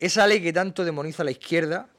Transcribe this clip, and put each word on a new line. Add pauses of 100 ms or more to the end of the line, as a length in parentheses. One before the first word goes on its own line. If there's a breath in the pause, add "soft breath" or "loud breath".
Esa
ley
que
tanto
demoniza
la
izquierda (100)